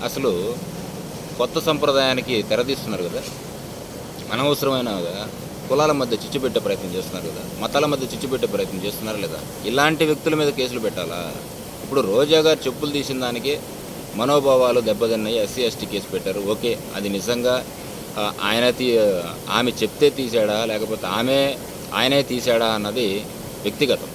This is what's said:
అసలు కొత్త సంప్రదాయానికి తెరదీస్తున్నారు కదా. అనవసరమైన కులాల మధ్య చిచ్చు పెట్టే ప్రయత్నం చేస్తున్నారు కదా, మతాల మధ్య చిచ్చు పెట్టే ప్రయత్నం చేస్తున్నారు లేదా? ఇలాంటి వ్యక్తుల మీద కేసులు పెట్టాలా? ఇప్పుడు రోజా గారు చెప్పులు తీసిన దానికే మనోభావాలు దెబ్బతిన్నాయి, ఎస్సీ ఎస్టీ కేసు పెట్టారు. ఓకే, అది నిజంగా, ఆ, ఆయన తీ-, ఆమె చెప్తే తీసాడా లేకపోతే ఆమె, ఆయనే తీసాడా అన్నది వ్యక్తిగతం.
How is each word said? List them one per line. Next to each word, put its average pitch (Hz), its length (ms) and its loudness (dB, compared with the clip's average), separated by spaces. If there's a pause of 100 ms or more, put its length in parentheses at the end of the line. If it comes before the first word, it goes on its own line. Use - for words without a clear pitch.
అసలు 120 520 -2 (800)
కొత్త 123 200 0
సంప్రదాయానికి 135 840 4
తెరదీస్తున్నారు 110 600 0
కదా. 92 200 -4 (1080)
అనవసరమైన 131 580 0 (800)
కులాల 151 240 4
మధ్య 123 240 2
చిచ్చు - 220 -4
పెట్టే 113 220 2
ప్రయత్నం 92 340 -2
చేస్తున్నారు 87 340 -4
కదా, 90 320 -8
మతాల 143 260 2
మధ్య 135 200 0
చిచ్చు 117 220 -6
పెట్టే 120 180 0
ప్రయత్నం 95 380 -2
చేస్తున్నారు 107 320 -4
లేదా? 80 240 -4 (240)
ఇలాంటి 147 400 4
వ్యక్తుల 156 300 2
మీద 151 180 2
కేసులు 123 280 -2
పెట్టాలా? 85 540 -4 (500)
ఇప్పుడు 135 160 2
రోజా 139 400 6
గారు 156 260 6
చెప్పులు 147 240 -2
తీసిన 135 300 -2
దానికే 123 400 -2 (540)
మనోభావాలు 127 680 6
దెబ్బతిన్నాయి, 110 600 2
ఎస్సీ 104 200 -2
ఎస్టీ 110 240 -2
కేసు 95 240 -6
పెట్టారు. 95 300 -2
ఓకే, 107 380 0 (160)
అది 101 140 -2
నిజంగా, 120 560 0 (540)
ఆ, 104 240 -2
ఆయన 117 280 4
తీ-, 110 520 2 (280)
ఆమె 117 200 2
చెప్తే 113 400 4
తీసాడా 113 540 2
లేకపోతే 107 420 -2
ఆమె, 131 500 2 (380)
ఆయనే 131 280 4
తీసాడా 117 440 2
అన్నది 104 580 0 (380)
వ్యక్తిగతం. 110 520 0